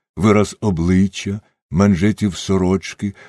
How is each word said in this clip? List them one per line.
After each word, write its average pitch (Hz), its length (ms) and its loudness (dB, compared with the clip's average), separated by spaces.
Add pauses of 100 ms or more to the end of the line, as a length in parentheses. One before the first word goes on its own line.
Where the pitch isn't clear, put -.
(160)
вираз 101 440 2
обличчя, 95 800 0 (300)
манжетів 101 640 0
сорочки, 95 800 -2 (140)